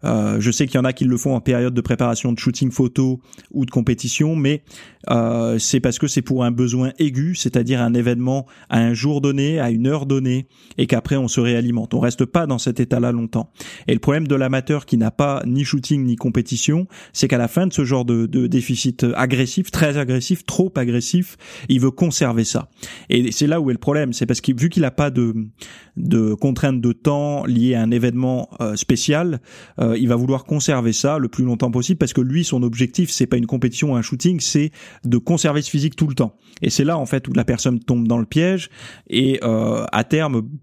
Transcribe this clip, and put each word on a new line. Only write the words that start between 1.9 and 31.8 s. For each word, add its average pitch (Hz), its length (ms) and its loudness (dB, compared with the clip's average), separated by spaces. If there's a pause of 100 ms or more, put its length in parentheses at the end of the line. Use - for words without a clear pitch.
de 117 60 -2
shooting 127 320 0
photo 127 520 0 (300)
ou 135 140 -2
de 123 60 -10
compétition, 127 640 0
mais, 147 280 0 (460)
euh, 117 480 0
c'est 127 220 0
parce 120 180 -2
que - 80 -2
c'est 139 160 0
pour 131 220 -2
un 120 80 2
besoin 127 480 0
aigu, 147 340 0
c'est-à-dire 123 480 0
un 120 140 2
événement 123 500 0 (240)
à 113 120 2
un 117 120 2
jour 139 260 0
donné, 143 400 0
à 120 120 0
une 117 160 2
heure 143 180 0
donnée, 131 420 0 (300)
et 123 80 2
qu'après 120 320 0
on 131 100 0
se 123 140 0
réalimente. 120 540 0
On 123 40 2
reste 123 260 0
pas 170 200 0
dans 135 140 -2
cet 120 200 -4
état-là 120 320 0
longtemps. 117 400 -4 (360)
Et 156 60 4
le 120 60 2
problème 147 280 0
de 139 80 2
l'amateur 135 500 0
qui - 120 0
n'a 110 120 2
pas 143 380 -2
ni 131 180 0
shooting 139 400 0
ni 120 120 0
compétition, 127 680 0 (260)
c'est - 140 0
qu'à 123 120 2
la 120 80 0
fin 175 180 0
de 180 80 -2
ce 147 100 0
genre 127 220 0
de, 117 220 2
de 123 180 0
déficit 123 720 0
agressif, 127 560 0
très 147 260 0
agressif, 127 480 -2
trop - 300 0
agressif, 123 600 0 (320)
il 127 120 4
veut 131 120 4
conserver 127 520 0
ça. - 260 -4 (400)
Et 123 220 2
c'est 147 160 0
là 160 120 2
où 139 120 0
est - 20 0
le 113 60 -4
problème, 143 340 -2
c'est 120 140 -4
parce 120 140 0
que - 140 0
vu 131 140 0
qu'il 165 160 2
a 127 60 -2
pas 147 180 0
de, 123 240 0 (640)
de 110 360 2
contraintes 131 480 0
de 120 100 2
temps 143 540 -2
liées 123 300 2
à 113 80 2
un 113 80 2
événement, 123 580 0 (100)
euh, 107 160 -4
spécial, 147 640 0 (400)
euh, 117 180 2
il 120 100 2
va 120 80 4
vouloir 131 300 0
conserver 131 480 0
ça 147 260 0
le 127 100 -2
plus 131 160 -2
longtemps 123 260 0
possible 127 280 0